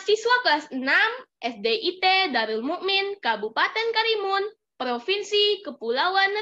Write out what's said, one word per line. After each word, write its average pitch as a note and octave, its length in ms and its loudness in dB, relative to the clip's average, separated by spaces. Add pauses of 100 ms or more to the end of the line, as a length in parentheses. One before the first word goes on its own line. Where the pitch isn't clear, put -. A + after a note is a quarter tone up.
siswa A4+ 400 2
kelas D4+ 320 2
enam D#4+ 360 2 (280)
S A#3 240 -6
D A3+ 80 2
I F4 320 -2
T F#4+ 320 2
Darul A3 240 -2
Mukmin, G4 640 -2
Kabupaten A#3 720 -2
Karimun, G#4 480 0 (320)
Provinsi G4+ 880 0
Kepulauan F4 800 0